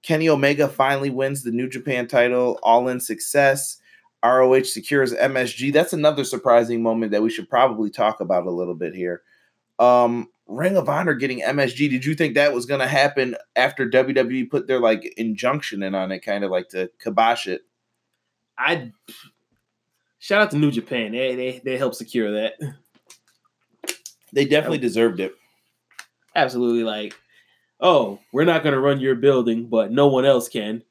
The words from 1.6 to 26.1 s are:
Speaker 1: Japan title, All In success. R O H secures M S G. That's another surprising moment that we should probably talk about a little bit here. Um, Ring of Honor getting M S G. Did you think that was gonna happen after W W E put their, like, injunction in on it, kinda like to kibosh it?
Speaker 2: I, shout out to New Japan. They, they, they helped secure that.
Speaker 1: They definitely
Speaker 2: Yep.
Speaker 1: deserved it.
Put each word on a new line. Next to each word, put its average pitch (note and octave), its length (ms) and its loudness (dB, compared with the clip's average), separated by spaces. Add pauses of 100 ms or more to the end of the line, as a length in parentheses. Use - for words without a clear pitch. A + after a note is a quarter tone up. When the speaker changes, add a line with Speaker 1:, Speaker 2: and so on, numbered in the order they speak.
Speaker 1:
Japan B2 360 -4
title, B2 560 2
All A#2+ 260 4
In B2+ 120 -4
success. C#3 760 0 (440)
R B2+ 200 4
O B2+ 120 6
H C3 160 4
secures B2+ 440 -2
M C3+ 240 0
S B2 160 -2
G. C3+ 180 -4
That's E3 220 2
another D3 320 0
surprising A#2 580 2
moment A2+ 300 0
that G#2+ 100 2
we A2+ 60 2
should G#2 200 -8
probably A2+ 400 2
talk G#2+ 300 0
about F2+ 280 -2
a F2+ 40 -4
little F2 240 -6
bit E2+ 180 -8
here. F2+ 280 -8 (580)
Um, A#2+ 480 4 (180)
Ring E3 300 -4
of D3 140 0
Honor D#3 240 0
getting B2+ 280 -4
M C#3 160 -2
S C3 140 0
G. C#3 160 -2
Did C3 160 -2
you D3+ 120 -2
think D3+ 200 -2
that C#3+ 180 4
was B2 120 -4
gonna C3 200 -2
happen C3+ 520 0 (180)
after B2 320 0
W C3+ 260 2
W B2+ 300 0
E - 0 -
put B2+ 240 -4
their, B2+ 140 0
like, A2 340 0
injunction A2+ 680 -4
in F#2+ 120 -4
on F#2+ 160 -4
it, F#2 80 -8
kinda G2+ 300 -6
like F2+ 220 -4
to F#2 280 -6
kibosh A2+ 480 0
it? F2+ 140 -6 (960)
Speaker 2:
I, C3 340 -2 (1300)
shout G3+ 240 0
out G#3 100 2
to C#3+ 60 -2
New D3 140 4
Japan. A2+ 420 -6
They, B2+ 220 -2
they, B2+ 280 -6
they B2+ 140 -4
helped B2+ 180 -4
secure A2 380 -4
that. G#2+ 220 -4 (1800)
Speaker 1:
They C#3 100 2
definitely D3 360 0
Speaker 2:
Yep. - 20 -4
Speaker 1:
deserved A2+ 400 0
it. F#2+ 120 -6 (1000)